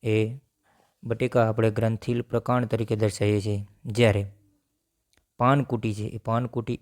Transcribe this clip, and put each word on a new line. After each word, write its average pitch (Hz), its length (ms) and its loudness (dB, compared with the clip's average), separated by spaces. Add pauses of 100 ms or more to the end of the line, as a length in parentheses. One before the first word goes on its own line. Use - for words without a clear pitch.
એ 110 360 0 (680)
બટેકા 117 440 2
આપણે 110 220 2
ગ્રંથિલ 113 520 -2
પ્રકાંડ 123 440 -2
તરીકે 113 300 -2
દર્શાવીએ 104 440 2
છીએ, 101 260 -2 (200)
જ્યારે 104 400 2 (1120)
પાનકુટી 123 560 2
છે 104 80 -8
એ - 160 -8
પાનકુટી 120 640 -4